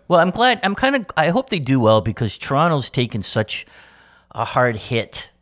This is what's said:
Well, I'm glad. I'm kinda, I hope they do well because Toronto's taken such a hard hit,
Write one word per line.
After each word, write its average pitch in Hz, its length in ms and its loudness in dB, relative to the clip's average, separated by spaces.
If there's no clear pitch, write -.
Well, 170 120 6
I'm 180 100 2
glad. 240 320 2
I'm 190 120 -2
kinda, 262 320 0
I 160 140 2
hope 254 180 -2
they 185 120 -4
do 131 200 2
well 110 220 6
because 107 340 -4
Toronto's 147 540 0
taken 113 320 -4
such - 420 -4
a 113 120 -6
hard 123 320 0
hit, - 540 -6